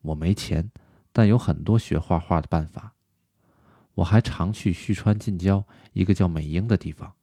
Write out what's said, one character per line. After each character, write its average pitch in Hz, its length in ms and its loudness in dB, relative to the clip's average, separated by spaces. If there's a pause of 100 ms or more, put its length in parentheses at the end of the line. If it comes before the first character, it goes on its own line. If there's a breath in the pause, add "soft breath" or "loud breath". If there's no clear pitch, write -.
我 78 120 -6
没 80 200 0
钱， 87 360 -2 (440 soft breath)
但 113 120 6
有 107 120 6
很 76 260 -2
多 110 160 2
学 - 180 -4
画 87 220 0
画 85 220 0
的 - 60 -8
办 80 200 -2
法。 - 260 -18 (1000 soft breath)
我 92 100 0
还 95 160 4
常 90 320 -2
去 95 220 -2
旭 - 200 -4
川 104 240 0
近 101 220 -6
郊 98 260 2 (280 soft breath)
一 98 100 0
个 98 100 2
叫 92 140 2
美 80 160 -2
英 82 240 -4
的 113 80 2
地 78 160 -4
方 - 320 -16